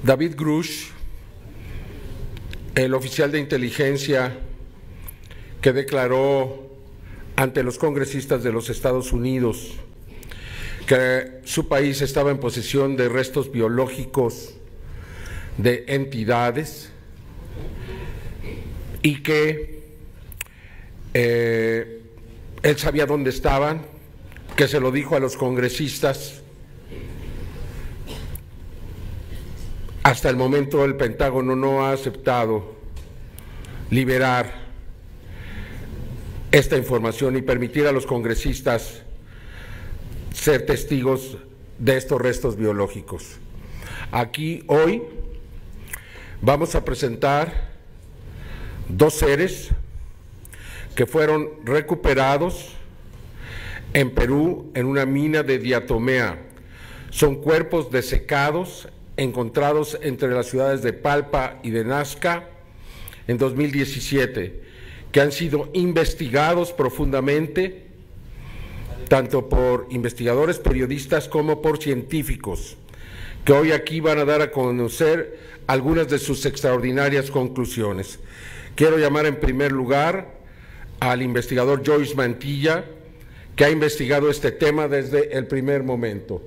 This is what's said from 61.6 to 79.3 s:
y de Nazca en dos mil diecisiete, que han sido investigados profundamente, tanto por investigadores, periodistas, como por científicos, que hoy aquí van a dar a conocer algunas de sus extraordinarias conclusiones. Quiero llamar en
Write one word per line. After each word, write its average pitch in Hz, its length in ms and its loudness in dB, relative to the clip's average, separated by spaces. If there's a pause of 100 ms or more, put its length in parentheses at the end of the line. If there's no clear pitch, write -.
y 120 80 -6
de 110 160 0
Nazca 147 640 -2 (800)
en 120 100 0
dos 127 180 2
mil 147 160 2
diecisiete, 135 920 0 (480)
que 143 100 6
han 147 100 4
sido 143 420 0
investigados 170 1000 2
profundamente, 143 1120 0 (1200)
tanto 131 380 4
por 123 440 4
investigadores, 123 640 2
periodistas, 143 720 0
como 151 320 2
por 156 160 2
científicos, 123 1000 -2 (680)
que 139 80 10
hoy 156 200 8
aquí 156 260 0
van 151 180 4
a 147 80 4
dar 147 160 4
a 147 80 2
conocer 127 880 2 (300)
algunas 139 420 4
de 143 80 4
sus 139 300 0
extraordinarias 135 840 4
conclusiones. 120 880 -2 (540)
Quiero 160 240 8
llamar 151 300 4
en 139 80 2